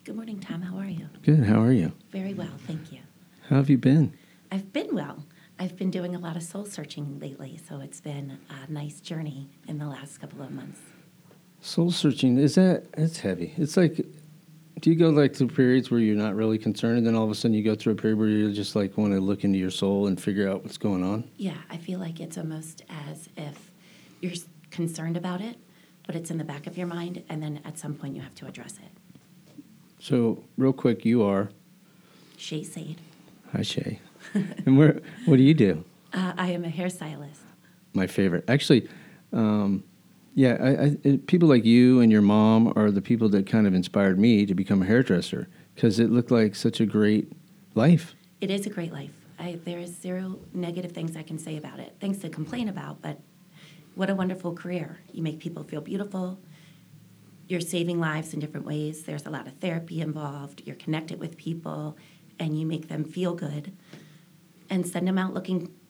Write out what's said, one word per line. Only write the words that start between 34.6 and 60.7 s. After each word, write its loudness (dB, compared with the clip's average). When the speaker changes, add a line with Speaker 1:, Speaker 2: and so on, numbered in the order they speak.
Speaker 2:
where, 6
what 8
do 8
you 8
do? 4
Speaker 1:
Uh, -4
I -2
am -6
a -8
hairstylist. -10
Speaker 2:
My 0
favorite. 0
Actually, 4
um, 0
yeah, 4
I, 2
I, 2
it, 2
people 6
like 6
you 8
and 8
your 6
mom 6
are 4
the 0
people 2
that 2
kind 4
of 4
inspired 2
me 6
to 0
become 2
a 0
hairdresser, 2
'cause 2
it 4
looked 2
like 4
such -2
a 2
great 2
life. 4
Speaker 1:
It -4
is -4
a -8
great -8
life. -14
I, -12
there -8
is -12
zero -8
negative -6
things -8
I -12
can -10
say -10
about -12
it. -16
Things -4
to -10
complain -8
about, -10
but -10
what -2
a 0
wonderful -4
career. -8
You -8
make -4
people -10
feel -10
beautiful. -6
You're -2
saving -2
lives -4
in -6
different -10
ways. -6
There's -10
a -12
lot -10
of -18
therapy -6
involved. -8
You're -14